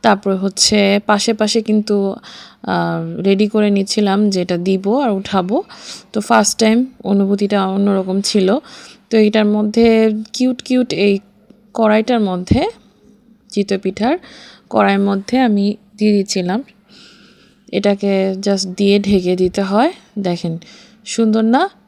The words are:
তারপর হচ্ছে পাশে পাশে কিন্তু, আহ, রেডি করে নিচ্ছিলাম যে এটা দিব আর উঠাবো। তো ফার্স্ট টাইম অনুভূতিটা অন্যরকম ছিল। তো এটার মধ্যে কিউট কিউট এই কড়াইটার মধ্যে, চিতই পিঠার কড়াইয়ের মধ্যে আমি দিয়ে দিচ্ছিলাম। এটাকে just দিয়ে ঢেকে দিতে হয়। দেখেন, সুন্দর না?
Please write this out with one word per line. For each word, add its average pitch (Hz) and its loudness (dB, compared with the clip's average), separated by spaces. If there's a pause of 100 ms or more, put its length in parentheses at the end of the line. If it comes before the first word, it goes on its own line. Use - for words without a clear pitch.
তারপর 196 0
হচ্ছে 196 0
পাশে 214 0
পাশে 214 0
কিন্তু, 208 0 (480)
আহ, 170 -4
রেডি 196 2
করে 208 0
নিচ্ছিলাম 202 0
যে 185 -2
এটা 180 -2
দিব 190 0
আর 254 0
উঠাবো। 196 -2 (500)
তো 214 -2
ফার্স্ট 214 2
টাইম 226 2 (180)
অনুভূতিটা 202 0
অন্যরকম 190 0
ছিল। 196 0 (520)
তো 226 2
এটার 214 4
মধ্যে 220 2 (220)
কিউট 254 -2
কিউট 254 0
এই 196 2 (560)
কড়াইটার 220 0
মধ্যে, 202 0 (800)
চিতই 196 -2
পিঠার 208 -2 (520)
কড়াইয়ের 196 2
মধ্যে 196 -2
আমি 208 0 (220)
দিয়ে 214 2
দিচ্ছিলাম। 196 -2 (1080)
এটাকে 196 0
just 196 -2
দিয়ে 202 2
ঢেকে 190 0
দিতে 185 0
হয়। 214 0 (260)
দেখেন, 175 -4 (460)
সুন্দর 220 0
না? 269 2 (180)